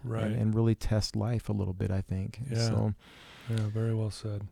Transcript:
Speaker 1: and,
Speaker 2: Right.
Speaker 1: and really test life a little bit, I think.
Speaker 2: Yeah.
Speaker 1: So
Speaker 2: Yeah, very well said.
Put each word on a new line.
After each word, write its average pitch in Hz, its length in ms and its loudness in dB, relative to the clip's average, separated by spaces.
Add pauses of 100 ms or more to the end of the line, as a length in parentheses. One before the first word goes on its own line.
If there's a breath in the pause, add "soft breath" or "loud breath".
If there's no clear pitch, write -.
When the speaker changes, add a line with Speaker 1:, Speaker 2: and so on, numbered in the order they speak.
Speaker 1:
and, 123 80 -6
Speaker 2:
Right. 110 220 0
Speaker 1:
and 110 220 2
really 113 200 4
test - 400 0
life 110 360 -2
a - 20 0
little 98 220 0
bit, 98 160 -2
I 95 100 0
think. 95 400 -4 (100)
Speaker 2:
Yeah. 113 60 -2 (100)
Speaker 1:
So 107 280 2 (560 loud breath)
Speaker 2:
Yeah, 110 180 0
very 113 260 0
well 110 160 0
said. 101 420 -6